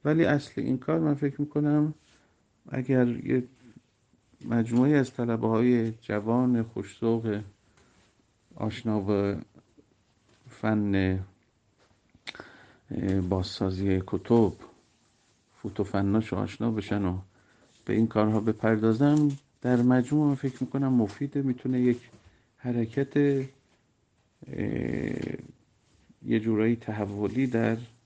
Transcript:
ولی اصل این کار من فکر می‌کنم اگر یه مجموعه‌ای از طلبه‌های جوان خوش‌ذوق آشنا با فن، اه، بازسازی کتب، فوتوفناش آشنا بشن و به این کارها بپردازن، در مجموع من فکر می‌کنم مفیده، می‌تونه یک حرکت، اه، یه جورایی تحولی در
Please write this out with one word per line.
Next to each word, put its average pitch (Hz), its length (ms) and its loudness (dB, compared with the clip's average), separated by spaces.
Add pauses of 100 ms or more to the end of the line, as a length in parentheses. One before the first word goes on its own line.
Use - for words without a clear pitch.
ولی 160 200 4
اصل - 360 0
این 131 160 -2
کار 160 220 -2
من 151 140 2
فکر 143 280 -2
می‌کنم 151 520 2 (760)
اگر 127 380 2
یه 123 360 -2 (1000)
مجموعه‌ای 117 500 2
از 131 180 2
طلبه‌های 117 760 2
جوان 113 720 0
خوش‌ذوق 113 760 -4 (1160)
آشنا 107 440 -4
با 101 360 0 (1120)
فن، 104 460 -2 (2000)
اه، 95 300 0
بازسازی 92 840 -2
کتب، 104 460 2 (1080)
فوتوفناش 101 720 -2
آشنا 101 380 -4
بشن 104 340 -2
و 90 120 -2 (680)
به 104 80 -2
این 110 140 4
کارها 107 320 2
بپردازن، 113 920 2 (300)
در 123 200 2
مجموع 127 460 4
من 143 80 2
فکر 135 280 -6
می‌کنم 135 300 -2
مفیده، 127 480 0
می‌تونه 127 400 -2
یک 123 280 2 (480)
حرکت، 123 600 -2
اه، 139 300 2 (2750)
یه 113 140 0
جورایی 110 360 0
تحولی 104 720 -4
در 113 300 0 (280)